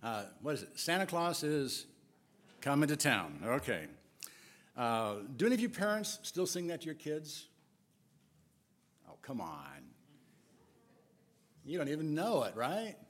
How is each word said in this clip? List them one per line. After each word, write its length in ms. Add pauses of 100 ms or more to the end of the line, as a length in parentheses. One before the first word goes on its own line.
Uh, 200 (180)
what 140
is 80
it? 140
Santa 280
Claus 380
is 420 (720)
coming 300
to 80
town. 480
Okay. 400 (880)
Uh, 400 (220)
do 100
any 80
of 40
you 100
parents 520
still 240
sing 220
that 140
to 40
your 80
kids? 540 (1600)
Oh, 140
come 180
on. 400 (1800)
You 140
don't 100
even 240
know 300
it, 120
right? 380 (160)